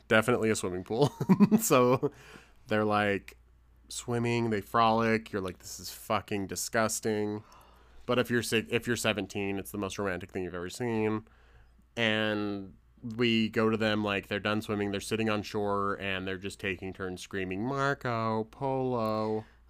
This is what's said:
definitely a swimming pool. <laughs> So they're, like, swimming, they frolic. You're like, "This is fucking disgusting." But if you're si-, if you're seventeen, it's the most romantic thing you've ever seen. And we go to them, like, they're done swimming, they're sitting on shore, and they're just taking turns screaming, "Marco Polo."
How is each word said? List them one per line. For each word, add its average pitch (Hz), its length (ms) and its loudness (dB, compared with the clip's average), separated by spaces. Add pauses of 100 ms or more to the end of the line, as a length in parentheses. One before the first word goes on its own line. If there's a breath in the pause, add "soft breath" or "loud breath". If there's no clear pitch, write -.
definitely 110 440 4
a 107 40 4
swimming 92 300 -4
pool. 127 280 2 (240)
<laughs> - 240 6
So 127 520 4 (560 loud breath)
they're, 107 160 2
like, 104 520 0 (520)
swimming, 120 640 0
they 107 100 0
frolic. 113 720 2
You're 101 100 -2
like, 92 160 -8
"This - 220 -14
is 90 100 -12
fucking 101 560 -4
disgusting." 107 960 -2 (640 soft breath)
But 123 140 2
if 117 100 0
you're 120 120 2
si-, 113 280 0
if 117 160 -2
you're 120 100 0
seventeen, 98 600 -2
it's 95 140 -10
the 104 60 -6
most 95 200 -4
romantic 95 320 -4
thing 95 140 -6
you've 87 100 -8
ever 90 160 -6
seen. 110 540 0 (720 soft breath)
And 104 760 -2 (440)
we 113 320 2
go 110 200 2
to 110 80 2
them, 107 280 2
like, 98 240 -2
they're 104 100 -2
done 104 240 -2
swimming, 101 300 -2
they're 98 80 -4
sitting 110 280 -2
on 104 140 0
shore, 101 580 -2
and 95 260 -4
they're 95 120 -4
just 95 220 -10
taking 92 320 -4
turns 90 280 -8
screaming, 95 440 -4
"Marco 123 880 -2
Polo." 113 920 -2 (260 soft breath)